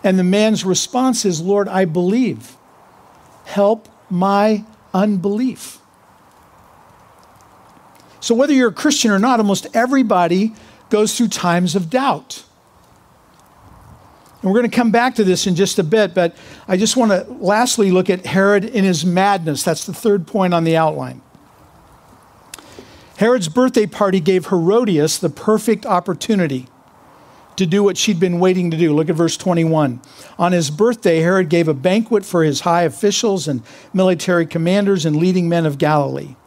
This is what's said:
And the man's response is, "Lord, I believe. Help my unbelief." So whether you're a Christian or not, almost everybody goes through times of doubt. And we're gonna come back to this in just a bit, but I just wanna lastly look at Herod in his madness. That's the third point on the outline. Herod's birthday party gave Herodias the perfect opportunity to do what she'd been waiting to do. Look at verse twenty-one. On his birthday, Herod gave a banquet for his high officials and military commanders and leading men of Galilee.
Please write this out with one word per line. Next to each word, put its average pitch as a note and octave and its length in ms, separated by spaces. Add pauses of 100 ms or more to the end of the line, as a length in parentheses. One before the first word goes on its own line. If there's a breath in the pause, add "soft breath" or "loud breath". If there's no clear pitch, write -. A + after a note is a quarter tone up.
And F#3+ 160
the F3+ 60
man's G#3 400
response B3 580
is, E3+ 180
"Lord, G3+ 280
I F#3+ 160
believe. F3+ 720 (880)
Help G#3 420 (220)
my G3+ 560 (280)
unbelief." G3+ 880 (2500 loud breath)
So - 160
whether C#4+ 160
you're B3+ 180
a E3 40
Christian D4 380
or G3 80
not, A#3+ 200
almost G3+ 340
everybody A3 800 (360 loud breath)
goes G#3+ 280
through A#3 120
times F3 440
of F3 160
doubt. C4 540 (2000)
And F#3+ 100
we're A3 80
gonna A#3+ 100
come A#3 220
back B3 240
to A3 80
this F#3 240
in F3+ 80
just F#3+ 240
a F3+ 40
bit, G3 300
but E3+ 220 (320 loud breath)
I F#3 100
just A3 180
wanna G#3 320
lastly G#3+ 600
look F#3 180
at F#3 180
Herod G3 400
in A3+ 180
his E3+ 200
madness. F3+ 600
That's D#3+ 220
the F#3 100
third G3+ 320
point F#3 260
on E3 100
the E3 140
outline. C#3 440 (2000 loud breath)
Herod's A3 320
birthday B3 380
party F#3+ 320
gave F3+ 280
Herodias F3+ 680
the E3 140
perfect A3 560
opportunity E3+ 800 (880 loud breath)
to F#3+ 100
do G3 180
what F3+ 140
she'd G3 220
been F3 200
waiting F#3 300
to D#3+ 80
do. D#3+ 160
Look D#3 160
at E3+ 60
verse E3 220
twenty-one. D#3+ 640 (360 loud breath)
On F3 140
his E3 180
birthday, F#3 520
Herod F3+ 280
gave E3+ 180
a D#3 60
banquet G3+ 500
for E3+ 200
his D3 180
high F3 220
officials G3 640
and B2+ 160 (280 loud breath)
military F3+ 540
commanders F#3 580
and D#3 120
leading F3+ 340
men E3+ 160
of C#3+ 140
Galilee. C#3+ 560 (120)